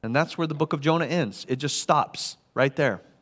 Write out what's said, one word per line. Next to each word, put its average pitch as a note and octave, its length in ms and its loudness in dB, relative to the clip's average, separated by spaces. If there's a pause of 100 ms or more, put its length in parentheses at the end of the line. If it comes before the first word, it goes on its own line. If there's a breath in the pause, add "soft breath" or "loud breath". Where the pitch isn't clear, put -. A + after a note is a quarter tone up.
And A2+ 120 -4
that's D#3+ 240 0
where E3 80 0
the D#3 80 -4
book D3+ 180 0
of D3+ 80 -2
Jonah D#3+ 260 2
ends. C3+ 420 -2
It B2+ 80 0
just C#3 240 -4
stops - 560 0 (180)
right C#3 220 4
there. C3 260 2 (200)